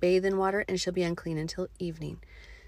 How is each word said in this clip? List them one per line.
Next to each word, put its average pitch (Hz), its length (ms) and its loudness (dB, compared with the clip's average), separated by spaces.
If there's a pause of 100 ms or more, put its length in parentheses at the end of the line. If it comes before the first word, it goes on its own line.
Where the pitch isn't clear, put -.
bathe 185 240 6
in 196 120 2
water, 190 300 2
and 185 120 0
shall 180 140 -2
be 180 100 2
unclean 170 340 -2
until 160 320 -4 (100)
evening. 160 420 -6 (460)